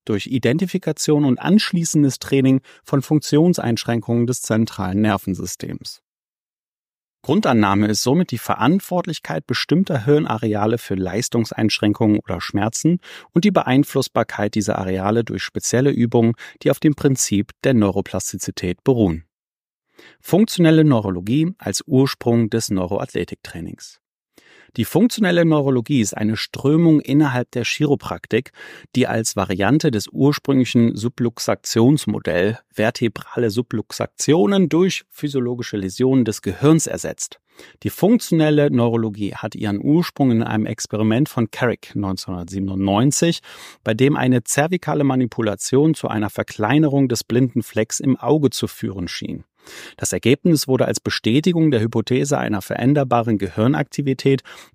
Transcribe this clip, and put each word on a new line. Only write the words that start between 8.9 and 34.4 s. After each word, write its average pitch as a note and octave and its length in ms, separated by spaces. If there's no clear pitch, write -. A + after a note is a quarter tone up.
bestimmter C#3+ 560
Hirnareale A2+ 760
für - 180
Leistungseinschränkungen G#2+ 1200
oder F2+ 220
Schmerzen A#2 580
und F3 140
die G#3 60
Beeinflussbarkeit C3 1000
dieser G#2+ 240
Areale F#2+ 460
durch G#2 200
spezielle - 480
Übungen, A#2 420
die C#3+ 100
auf - 80
dem D3+ 160
Prinzip B2+ 560
der C3+ 100
Neuroplastizität G2 1120
beruhen. G2 400
Funktionelle D#3+ 640
Neurologie A#2 720
als - 300
Ursprung A#2+ 640
des A2+ 200
Neuroathletiktrainings. - 1300
Die A#2 60
funktionelle F3 600
Neurologie C#3 560
ist - 160
eine G#2+ 180
Strömung D#3 640
innerhalb C3 520
der A#2+ 120
Chiropraktik, - 880
die B2 140
als A2+ 300
Variante G2+ 520
des A2 220
ursprünglichen C3 840
Subluxationsmodell A2+ 1600
vertebrale A2+ 760
Subluxationen D3 1160